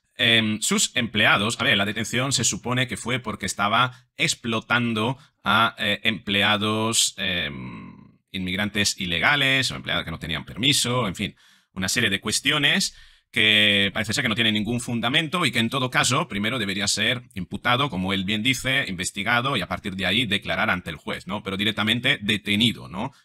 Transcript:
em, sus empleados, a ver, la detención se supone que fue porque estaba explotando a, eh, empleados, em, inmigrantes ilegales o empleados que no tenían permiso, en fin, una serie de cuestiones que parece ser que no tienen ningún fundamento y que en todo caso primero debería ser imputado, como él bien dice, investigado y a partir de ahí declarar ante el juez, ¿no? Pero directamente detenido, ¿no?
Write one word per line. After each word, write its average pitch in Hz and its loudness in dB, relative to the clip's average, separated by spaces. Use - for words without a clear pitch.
em, 110 2
sus - 0
empleados, 117 2
a - 0
ver, 117 4
la - 2
detención 139 -2
se - 0
supone 123 0
que 190 -6
fue 226 -4
porque 208 -6
estaba 185 0
explotando 117 0
a, - 2
eh, 208 0
empleados, 156 2
em, 71 -6
inmigrantes 98 -2
ilegales 135 2
o - -8
empleados - -4
que 82 -8
no 80 -8
tenían 73 -6
permiso, 123 0
en 87 -6
fin, - -6
una 95 -2
serie 117 2
de 98 -2
cuestiones 147 2
que 104 4
parece 107 -4
ser 143 0
que 127 0
no 107 0
tienen 110 2
ningún 110 0
fundamento 139 0
y 117 2
que 143 0
en 117 2
todo 131 -2
caso 117 0
primero 110 -2
debería 101 -2
ser 120 0
imputado, 107 -2
como 92 -2
él 98 -2
bien 107 -2
dice, 131 0
investigado 113 -2
y 95 0
a 85 -6
partir 92 -6
de 95 -2
ahí 107 2
declarar 98 -2
ante 95 -4
el - -8
juez, - -10
¿no? 101 -6
Pero 95 -6
directamente 120 0
detenido, 104 0
¿no? 226 -6